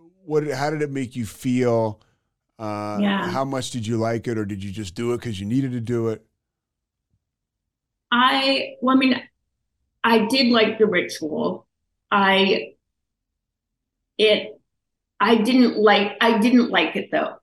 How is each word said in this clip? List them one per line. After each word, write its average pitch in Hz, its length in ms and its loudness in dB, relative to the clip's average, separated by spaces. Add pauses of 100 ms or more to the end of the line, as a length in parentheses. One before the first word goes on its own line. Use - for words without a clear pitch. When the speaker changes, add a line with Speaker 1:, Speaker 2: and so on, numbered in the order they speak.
(240)
Speaker 1:
What, 151 240 0
how 139 220 -2
did 156 100 -4
it 147 100 -4
make 135 260 -6
you 120 100 -6
feel? 117 720 0 (580)
Uh, 104 420 -8
Speaker 2:
Yeah. 196 300 -2
Speaker 1:
how 165 140 -2
much 135 260 -6
did 117 160 -8
you 113 120 -2
like 113 280 -2
it, 120 120 -4
or 107 60 -4
did 98 200 -10
you 101 80 -10
just 95 240 -12
do 120 160 -2
it 120 100 -4
'cause 117 160 -8
you 101 80 -8
needed 127 260 -2
to 123 80 -6
do 113 280 -2
it? 110 160 -6 (1900)
Speaker 2:
I, 269 720 0
well, 254 160 2
I - 20 6
mean, 262 220 2 (840)
I 233 220 4
did 262 260 2
like 220 260 2
the 214 80 4
ritual. - 800 -4 (440)
I, 196 640 2 (1400)
it, 214 420 0 (640)
I 226 160 4
didn't 247 400 4
like, 202 440 4
I 233 180 4
didn't 233 320 4
like 170 260 0
it - 140 -8
though. 151 320 -4